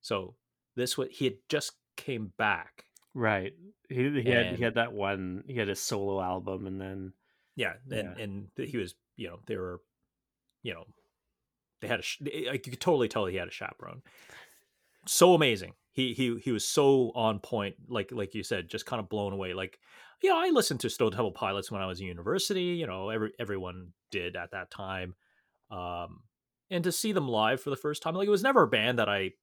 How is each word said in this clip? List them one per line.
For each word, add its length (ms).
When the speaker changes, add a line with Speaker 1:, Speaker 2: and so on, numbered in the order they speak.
Speaker 1:
So 340
this 220
wa-, 120
he 160
had 100
just 220
came 400
back. 480
Speaker 2:
Right. 380
He, 60
he 340
had, 160
he 60
Speaker 1:
And 120
Speaker 2:
had 120
that 180
one, 540
he 100
had 120
a 60
solo 460
album 460
and 120
then 340
Speaker 1:
Yeah, 180
and, 280
Speaker 2:
Yeah. 60
Speaker 1:
and 320
th-, 140
he 80
was, 160
you 120
know, 180
they 100
were, 240
you 140
know, 100
they 60
had 120
a 40
sh-, 200
I, 300
you 60
could 200
totally 280
tell 180
he 120
had 100
a 40
chaperone. 520
So 260
amazing. 400
He, 220
he, 240
he 140
was 140
so 500
on 240
point, 360
like, 240
like 240
you 80
said, 260
just 160
kinda 180
blown 300
away. 200
Like, 260
yeah, 140
I 160
listened 300
to 80
Stone 220
Temple 200
Pilots 400
when 100
I 60
was 120
in 80
university. 560
You 120
know, 220
every, 300
everyone 540
did 240
at 160
that 200
time. 440
Um, 500
and 140
to 80
see 200
them 160
live 340
for 80
the 60
first 280
time, 120
like, 120
it 40
was 120
never 200
a 40
band 320
that 100
I 220